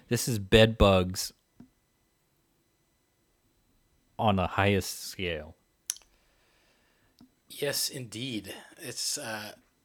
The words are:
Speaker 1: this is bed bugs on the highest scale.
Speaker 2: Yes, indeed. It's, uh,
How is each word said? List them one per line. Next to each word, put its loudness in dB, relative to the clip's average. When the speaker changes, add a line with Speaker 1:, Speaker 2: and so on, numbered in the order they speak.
Speaker 1:
this -2
is -2
bed 6
bugs 4
on 2
the 0
highest 0
scale. -10
Speaker 2:
Yes, -6
indeed. -10
It's, -8
uh, -10